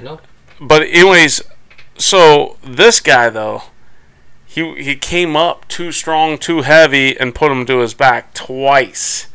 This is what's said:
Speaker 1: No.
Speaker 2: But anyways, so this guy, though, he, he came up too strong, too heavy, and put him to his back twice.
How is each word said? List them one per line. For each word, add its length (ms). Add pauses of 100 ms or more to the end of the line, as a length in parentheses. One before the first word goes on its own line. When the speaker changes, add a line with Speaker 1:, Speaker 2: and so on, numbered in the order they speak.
Speaker 1:
No. 200 (400)
Speaker 2:
But 220
anyways, 600 (560)
so 680
this 360
guy, 280
though, 360 (840)
he, 360
he 120
came 420
up 320
too 220
strong, 480
too 240
heavy, 560
and 160
put 160
him 160
to 140
his 120
back 420
twice. 1000